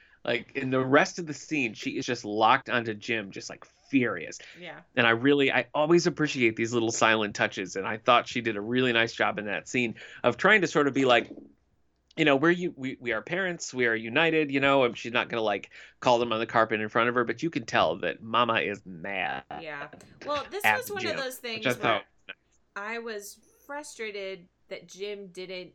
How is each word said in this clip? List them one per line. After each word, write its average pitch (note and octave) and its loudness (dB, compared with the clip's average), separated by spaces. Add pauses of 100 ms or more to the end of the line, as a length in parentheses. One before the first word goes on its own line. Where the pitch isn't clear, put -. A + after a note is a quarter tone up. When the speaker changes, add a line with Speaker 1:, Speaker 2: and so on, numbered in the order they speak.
(240)
Speaker 1:
Like, A#2+ -4
in C3 -4
the C3 2
rest D3 4
of F3+ -8
the D3 -8
scene, C3 -4
she - -8
is C3+ -6
just B2 -4
locked A2 2
onto A2+ -2
Jim, G#2 -6
just, - -14
like, - -16 (240)
furious. A2 -2 (220)
Speaker 2:
Yeah. E3 -16 (140)
Speaker 1:
And A#2+ 4
I - 6
really, C3+ 4
I B2 2
always D#3 4
appreciate C#3 0
these A#2 -2
little A2+ 2
silent A2 2
touches. G2+ -4
And G2 -4
I A2+ -6
thought A#2+ 4
she - -6
did A2+ -4
a G2+ -6
really B2 0
nice A2+ 2
job G#2 0
in G#2 -6
that F#2 -6
scene A#2+ -2 (280)
of A#2+ 2
trying G3+ 6
to E3 2
sort D3 4
of C3 -2
be C3+ 2
like, A#2+ 4 (840)
you D#3+ 4
know, C#3 6
we're, D#3 4
you, F3 -2
we, C3 -8
we A#2+ -4
are G#2+ -4
parents, F3 -6
we B2+ 2
are A2+ 2
united, D3 2
you C3+ 0
know, C#3 6
and A#2 0
she's A#2 -10
not A#2 0
gonna, A#2 -2
like, G2+ -2 (300)
call B2 4
them A#2+ 0
on A2 0
the A2+ 0
carpet A2+ 2
in G#2+ -4
front A#2 2
of A#2+ 0
her, B2 2
but A#2 -4
you - -2
can A#2+ -6
tell F#2 2
that - -6
Mama A2+ 2
is F#2+ -4
mad F2 -6 (160)
Speaker 2:
Yeah. D3 -12 (360)
Well, C#4+ -6
this G4+ -10
Speaker 1:
at - 4
Speaker 2:
was A#4+ -8
one G4 -6
Speaker 1:
Jim, - -4
Speaker 2:
of - -
those B3+ -8
Speaker 1:
which - -18
Speaker 2:
things A3+ -8
Speaker 1:
I B2+ 2
Speaker 2:
where A#2+ -2
Speaker 1:
thought G#2+ 0 (240)
was - -16 (400)
nice. G3+ -10
Speaker 2:
I A#3 -8
was G#3+ -12 (260)
frustrated G3+ -10 (200)
that F3 -14
Jim G3+ -10
didn't F3+ -12